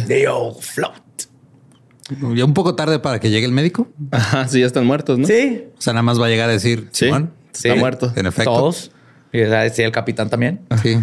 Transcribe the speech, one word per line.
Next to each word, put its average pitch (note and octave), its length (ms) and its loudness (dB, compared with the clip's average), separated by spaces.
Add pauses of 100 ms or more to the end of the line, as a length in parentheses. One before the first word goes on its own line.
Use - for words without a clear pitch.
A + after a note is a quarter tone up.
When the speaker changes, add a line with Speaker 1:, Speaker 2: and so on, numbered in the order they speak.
Speaker 1:
They C3 200 2
all A#2+ 320 -4
float. - 420 -8 (1300)
Speaker 2:
Ya A#2+ 100 2
un D3 80 4
poco F3+ 220 2
tarde D3+ 240 0
para B2 200 -4
que A#2 100 0
llegue A2 160 0
el B2+ 80 -2
médico. E3 340 0 (240)
Speaker 3:
Ajá, B2 360 0
sí, B2+ 120 2
ya B2+ 60 6
están B2 200 2
muertos, C#3 340 2
¿no? C#3 80 0
Speaker 1:
Sí. A#3 380 2 (120)
Speaker 2:
O - 40 -14
sea, - 120 -2
nada A#2 100 2
más A#2 160 2
va A#2 60 2
a A#2 40 2
llegar A2+ 200 2
a - 20 2
decir, A2 400 0
Speaker 3:
Sí, - 140 0
Speaker 2:
"Simón". C#3 260 0 (220)
Speaker 3:
está A#2+ 200 0
Speaker 1:
Sí. A#2 60 2
Speaker 3:
muerto. B2 360 -2
Speaker 2:
En G2+ 100 -2
efecto. A#2 260 0
Speaker 1:
Todos. C3+ 400 0 (400)
Y, A#2 100 0
o G#2+ 80 2
sea, A2 200 2
sí, A#2 140 -4
el A2+ 80 0
capitán A2 380 -4
también. B2 320 -2 (200)
Speaker 2:
Sí, A#2 220 2